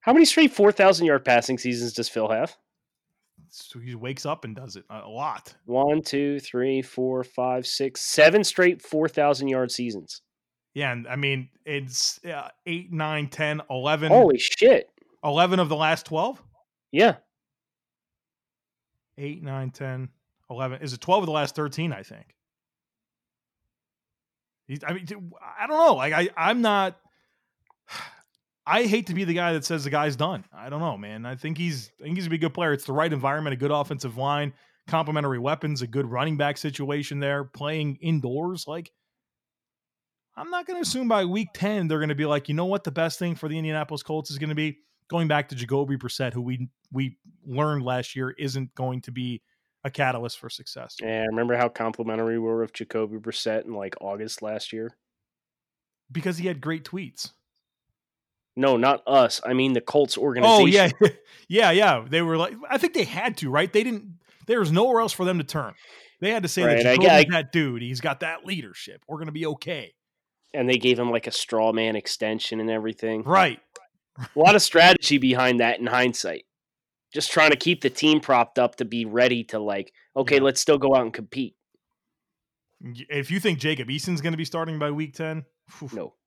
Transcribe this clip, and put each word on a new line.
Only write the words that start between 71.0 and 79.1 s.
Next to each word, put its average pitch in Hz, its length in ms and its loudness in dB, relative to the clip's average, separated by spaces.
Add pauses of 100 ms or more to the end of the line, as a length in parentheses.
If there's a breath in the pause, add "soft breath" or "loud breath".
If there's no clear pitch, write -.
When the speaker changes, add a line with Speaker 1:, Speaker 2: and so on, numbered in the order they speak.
Speaker 1:
like, 117 160 -2
a 113 40 -8
straw 113 420 0
man 113 220 0
extension 110 640 -4
and 113 120 -4
everything. 110 500 -4
Speaker 2:
Right. 160 380 2 (580)
Speaker 1:
A 131 220 -8
lot 185 160 8
of 196 60 6
strategy 165 560 6
behind 127 420 4
that 117 220 2
in 120 60 -4
hindsight. 117 580 0 (680)
Just 143 200 -4
trying 156 180 6
to 143 60 4
keep 165 240 0
the 139 80 2
team 151 320 2
propped 120 360 2
up 123 200 2
to 131 80 -4
be 117 180 -6
ready 120 420 2